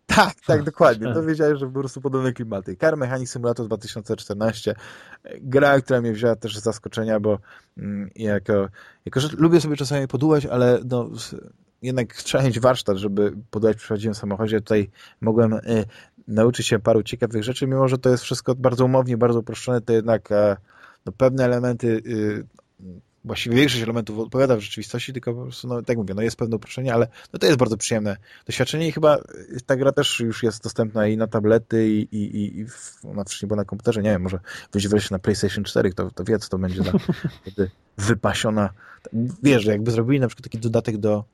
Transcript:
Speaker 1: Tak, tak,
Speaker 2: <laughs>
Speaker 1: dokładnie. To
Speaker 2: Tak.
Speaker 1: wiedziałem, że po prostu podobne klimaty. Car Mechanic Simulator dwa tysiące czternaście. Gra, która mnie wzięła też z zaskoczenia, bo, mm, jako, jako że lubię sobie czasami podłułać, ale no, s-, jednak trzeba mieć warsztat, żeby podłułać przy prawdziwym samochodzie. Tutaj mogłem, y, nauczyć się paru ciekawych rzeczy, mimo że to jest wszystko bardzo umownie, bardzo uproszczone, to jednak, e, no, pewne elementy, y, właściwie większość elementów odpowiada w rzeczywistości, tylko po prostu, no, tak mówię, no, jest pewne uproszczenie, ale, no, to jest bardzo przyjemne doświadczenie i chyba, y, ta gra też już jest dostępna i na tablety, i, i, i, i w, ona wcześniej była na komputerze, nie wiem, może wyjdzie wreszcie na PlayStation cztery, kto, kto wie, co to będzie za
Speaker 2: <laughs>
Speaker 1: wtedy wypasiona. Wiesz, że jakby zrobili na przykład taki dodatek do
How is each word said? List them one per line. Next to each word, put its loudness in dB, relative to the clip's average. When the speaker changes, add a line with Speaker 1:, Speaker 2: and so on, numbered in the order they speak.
Speaker 1:
Tak, 4
tak, 4
Speaker 2:
<laughs> -4
Speaker 1:
dokładnie. 4
To -2
Speaker 2:
Tak. -2
Speaker 1:
wiedziałem, 2
że -6
po -6
prostu -6
podobne 0
klimaty. -8
Car 2
Mechanic -4
Simulator -4
dwa -2
tysiące -8
czternaście. -4
Gra, 4
która 0
mnie -2
wzięła 2
też -8
z -16
zaskoczenia, -2
bo, 0
mm, -8
jako, 0
jako -2
że -2
lubię 6
sobie -2
czasami -2
podłułać, 2
ale 4
no, -2
s-, -12
jednak -2
trzeba -2
mieć 2
warsztat, 2
żeby 0
podłułać 2
przy -20
prawdziwym -4
samochodzie. -2
Tutaj 0
mogłem, 2
y, -2
nauczyć 2
się 2
paru 4
ciekawych -4
rzeczy, -4
mimo 2
że 2
to 2
jest 2
wszystko -2
bardzo 2
umownie, 2
bardzo 4
uproszczone, -4
to 0
jednak, 2
e, 4
no, -10
pewne 2
elementy, 0
y, -4
właściwie -2
większość 4
elementów -4
odpowiada 2
w -2
rzeczywistości, -10
tylko -6
po -10
prostu, -14
no, -6
tak -2
mówię, -4
no, -4
jest -2
pewne -4
uproszczenie, -4
ale, 4
no, -8
to 0
jest 6
bardzo 2
przyjemne -2
doświadczenie -2
i -2
chyba, 4
y, -4
ta 2
gra 4
też 0
już -2
jest 0
dostępna 0
i 2
na 0
tablety, 2
i, 2
i, -6
i, -6
i -10
w, -20
ona -6
wcześniej -10
była -2
na -2
komputerze, -2
nie 2
wiem, 2
może -4
wyjdzie 0
wreszcie 0
na -2
PlayStation -2
cztery, 0
kto, -4
kto -10
wie, 0
co -14
to -4
będzie -2
za -2
Speaker 2:
<laughs> -8
Speaker 1:
wtedy -4
wypasiona. 0
Wiesz, 4
że 2
jakby 0
zrobili 2
na 2
przykład -8
taki -10
dodatek 0
do 0